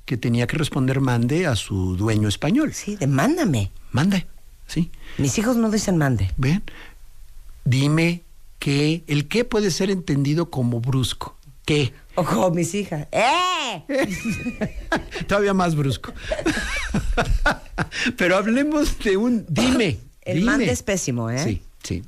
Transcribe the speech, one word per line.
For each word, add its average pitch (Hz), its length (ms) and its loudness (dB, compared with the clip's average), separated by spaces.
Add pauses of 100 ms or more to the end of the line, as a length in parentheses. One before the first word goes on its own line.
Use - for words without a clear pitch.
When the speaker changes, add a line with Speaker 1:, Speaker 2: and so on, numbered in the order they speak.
Speaker 1:
que 127 120 -2
tenía 120 320 0
que - 100 -2
responder 135 420 0
mande 131 460 2
a 131 100 2
su 92 400 -2
dueño 107 320 2
español. 226 460 0
Speaker 2:
Sí, 208 220 -8
de 190 100 -2
mándame. 151 640 2 (220)
Speaker 1:
Mande, 180 340 2 (400)
sí. 160 240 -2 (280)
Speaker 2:
Mis 139 200 0
hijos 226 180 2
no 226 140 2
dicen 202 260 0
mande. 123 400 2
Speaker 1:
Ven, 143 260 2 (1040)
dime 151 600 2 (340)
qué, 151 480 0
el 147 220 0
qué 233 160 2
puede 208 260 2
ser 190 200 0
entendido 156 600 0
como 120 300 0
brusco. 127 560 -2 (280)
¿Qué? 147 300 0 (220)
Speaker 2:
O 180 80 2
como 190 260 2
mis 170 240 0
hijas. 180 380 -4
¡Eh! 294 760 0
Speaker 1:
<laughs> - 1400 -4
Todavía 202 260 2
más 175 220 2
brusco. 143 420 -2
<laughs> - 2000 -2
Pero 180 200 4
hablemos 277 640 2
de 196 180 2
un 226 320 2
dime, 214 500 2 (240)
Speaker 2:
El - 160 -2
Speaker 1:
dime. 220 120 4
Speaker 2:
mande 254 200 4
es - 120 -2
pésimo, 123 480 0
¿eh? 127 120 -2
Speaker 1:
Sí, 110 200 -2 (200)
sí, 87 240 -4